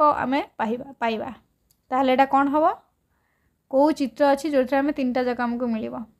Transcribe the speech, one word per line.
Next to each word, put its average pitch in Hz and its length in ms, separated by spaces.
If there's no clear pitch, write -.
ଆମେ 262 260
ପାଇବା, 233 300
ପାଇବା? 226 300
ତାହେଲେ 262 200
ଏଇଟା 262 140
କ'ଣ 269 240
ହବ? 302 160
କୋଉ 285 200
ଚିତ୍ର 285 340
ଅଛି 277 240
ଯୋଉଥିରେ 269 280
ଆମେ 285 160
ତିନିଟା 254 300
ଯାକ 247 180
ଆମକୁ 240 260
ମିଳିବ? 233 280